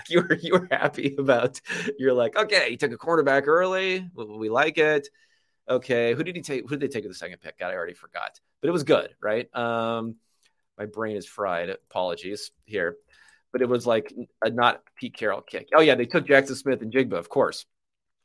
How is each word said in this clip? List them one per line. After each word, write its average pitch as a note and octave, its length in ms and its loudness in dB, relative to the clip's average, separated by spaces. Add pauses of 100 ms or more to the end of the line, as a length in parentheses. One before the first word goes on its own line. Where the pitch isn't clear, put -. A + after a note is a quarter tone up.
You E3+ 120 4
were, - 140 2
you - 180 -4
were F3+ 160 2
happy C#3 480 -2
about, B2+ 440 2 (360)
you're C3 160 2
like, A#2+ 220 0
"Okay, F#3 360 2
he B2 60 -6
took C#3 140 0
a A#2+ 60 -10
cornerback C#3 500 2
early. F#3 640 2
We, A#2 120 -10
we G#2+ 240 -6
like D3 280 2
it." D3+ 300 4 (600)
Okay, A#2+ 440 0
who D3 120 -4
did F3 100 -10
he E3+ 60 -10
take? C3+ 220 -6
Who C3 120 -8
did C#3 60 -6
they C3+ 80 -2
take A2+ 160 -8
with F#2 80 -14
the - 40 -18
second F2 220 -14
pick? - 180 -18
God, F2+ 140 -6
I F#2 40 -6
already F2 180 -8
forgot. - 440 -12 (220)
But C#3 80 -2
it E3 40 2
was E3+ 120 0
good, A#2 380 2
right? A2 340 -2
Um, A2+ 600 -4 (600)
my G#2 100 -8
brain G#2+ 280 -6
is F#2 100 -8
fried. F2+ 440 -4
Apologies F#2 840 -6 (140)
here. F2+ 320 -4 (560)
But B2 80 0
it B2 80 2
was, B2 180 0
like, A2+ 260 0 (300)
a A2 60 2
not A#2+ 320 2 (160)
Pete B2 180 -12
Carroll G#2 260 -2
kick. - 320 -12
Oh, D3+ 60 8
yeah, D3+ 160 8
they A#2+ 100 0
took C#3+ 220 0
Jackson C3+ 300 4
Smith C3 240 -2
and A2 100 -10
Jigba, A#2+ 220 0
of E2+ 160 -6
course, G#2+ 360 0 (600)